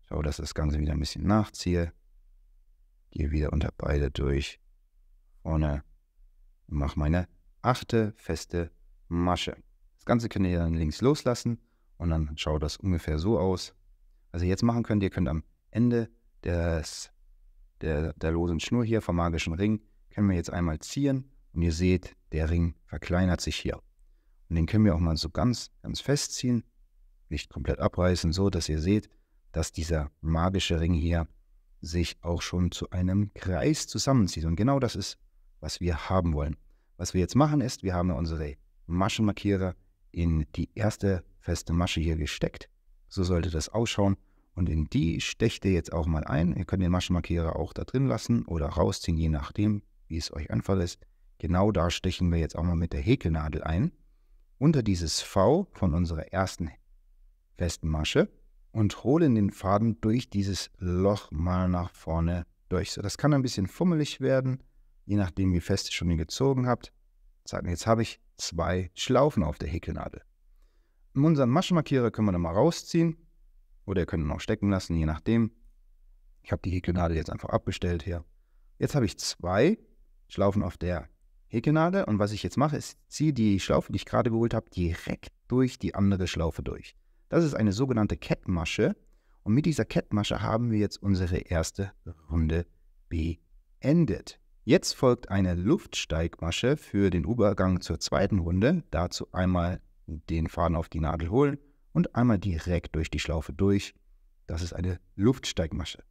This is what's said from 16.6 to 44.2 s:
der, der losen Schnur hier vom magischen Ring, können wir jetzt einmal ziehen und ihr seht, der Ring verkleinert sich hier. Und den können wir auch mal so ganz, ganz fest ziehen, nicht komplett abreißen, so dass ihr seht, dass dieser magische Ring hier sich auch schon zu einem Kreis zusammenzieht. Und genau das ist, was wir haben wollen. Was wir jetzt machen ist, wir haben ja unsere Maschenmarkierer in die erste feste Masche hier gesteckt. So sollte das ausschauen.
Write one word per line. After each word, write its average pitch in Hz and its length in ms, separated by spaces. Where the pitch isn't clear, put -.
der, 78 320
der 82 180
losen 85 260
Schnur 120 260
hier 110 180
vom 87 140
magischen 85 360
Ring, 104 300
können 104 180
wir 92 80
jetzt 82 140
einmal 82 300
ziehen 135 500
und 85 100
ihr 85 100
seht, 90 440
der 78 180
Ring 85 240
verkleinert 87 540
sich - 160
hier. - 240
Und 82 80
den 82 100
können 107 180
wir 95 100
auch 85 60
mal 80 160
so 78 140
ganz, - 400
ganz - 180
fest - 340
ziehen, 123 300
nicht 78 200
komplett - 300
abreißen, 87 540
so 95 180
dass 87 180
ihr 78 120
seht, 101 280
dass 80 200
dieser 78 380
magische 82 600
Ring 85 120
hier 82 340
sich 85 420
auch 85 200
schon 87 280
zu - 200
einem 92 440
Kreis 95 520
zusammenzieht. 107 580
Und 82 120
genau 135 220
das 123 180
ist, - 220
was - 200
wir 87 280
haben 87 260
wollen. 73 220
Was - 180
wir 92 60
jetzt 87 140
machen 147 260
ist, 120 220
wir 95 120
haben 87 160
ja 82 40
unsere 78 420
Maschenmarkierer 95 880
in 82 440
die - 200
erste 98 500
feste - 320
Masche 87 280
hier 80 160
gesteckt. - 520
So 95 160
sollte 85 260
das 80 180
ausschauen. 104 480